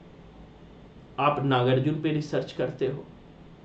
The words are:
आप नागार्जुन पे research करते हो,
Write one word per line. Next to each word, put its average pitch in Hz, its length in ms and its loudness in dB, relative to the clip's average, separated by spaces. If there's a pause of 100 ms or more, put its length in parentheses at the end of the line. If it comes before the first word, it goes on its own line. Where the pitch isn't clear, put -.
(1200)
आप 139 240 0
नागार्जुन 135 580 4
पे 156 100 0
research 147 400 -2
करते 131 360 -4
हो, 143 180 -6 (600)